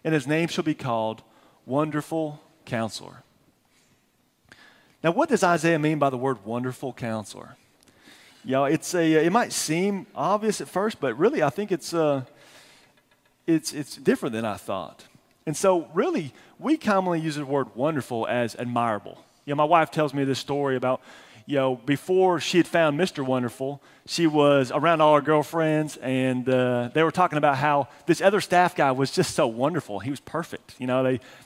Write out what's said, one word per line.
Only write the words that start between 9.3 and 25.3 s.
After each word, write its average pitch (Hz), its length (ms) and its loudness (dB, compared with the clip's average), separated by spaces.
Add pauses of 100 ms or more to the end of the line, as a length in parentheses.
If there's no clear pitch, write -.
might 233 200 2
seem 180 640 -2
obvious 202 480 -2
at 139 60 -10
first, 208 320 -4
but 123 180 -2
really 185 240 2
I 143 80 2
think 202 220 -6
it's, - 200 -6
uh, 147 340 0 (1200)
it's, 160 260 0
it's 143 220 -10
different 147 380 -2
than 113 120 -4
I 101 120 -6
thought. - 480 -10 (420)
And 151 100 -4
so 185 380 2
really, 240 380 -2 (260)
we 277 180 0
commonly 185 420 0
use 156 160 -4
the 147 100 -8
word 131 300 -2
wonderful 123 520 -2
as 120 280 -2
admirable. 117 680 -4 (220)
You 143 80 -6
know, - 20 -4
my 151 80 2
wife 160 260 4
tells 151 240 -2
me 139 100 -2
this 135 140 -2
story 139 380 -2
about, 127 260 -2 (460)
you 143 80 -2
know, 135 200 2
before 165 640 2
she - 180 0
had 160 100 4
found 160 280 2
Mister 160 280 -2
Wonderful, 131 580 -4 (240)
she 170 220 0
was 143 440 4
around 156 300 2
all 151 140 6
her 143 60 4
girlfriends, 151 760 0